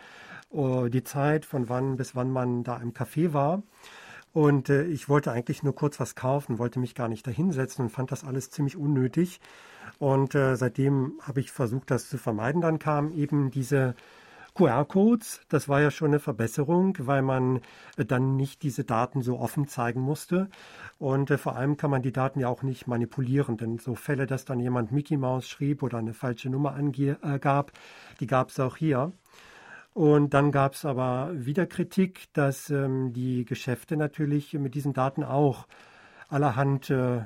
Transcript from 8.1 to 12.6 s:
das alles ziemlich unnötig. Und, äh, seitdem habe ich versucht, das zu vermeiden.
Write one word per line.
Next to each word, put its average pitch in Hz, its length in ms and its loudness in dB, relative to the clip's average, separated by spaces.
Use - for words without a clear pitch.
das 131 100 -6
alles 135 280 -6
ziemlich 143 260 -2
unnötig. 147 640 0
Und, 135 380 2
äh, 131 180 4
seitdem 135 680 0
habe 135 180 -4
ich - 100 -6
versucht, 123 400 -2
das 123 180 0
zu 139 80 -6
vermeiden. 117 440 -2